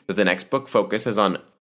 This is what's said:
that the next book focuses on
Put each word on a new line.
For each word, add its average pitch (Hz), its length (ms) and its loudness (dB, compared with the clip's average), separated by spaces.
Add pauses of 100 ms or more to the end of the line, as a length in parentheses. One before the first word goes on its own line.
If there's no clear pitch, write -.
that 98 80 -4
the 196 100 2
next 190 240 0
book 135 180 -4
focuses 104 500 0
on 98 200 2 (400)